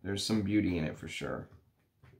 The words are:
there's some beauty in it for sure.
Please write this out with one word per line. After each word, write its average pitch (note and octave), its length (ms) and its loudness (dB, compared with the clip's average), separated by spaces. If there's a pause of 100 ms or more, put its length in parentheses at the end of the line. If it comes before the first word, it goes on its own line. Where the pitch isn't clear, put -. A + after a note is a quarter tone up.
there's G2 200 -2
some A2 200 2
beauty G2 340 4
in D#2 80 2
it - 120 -4
for D#2+ 100 -10
sure. - 400 -6 (720)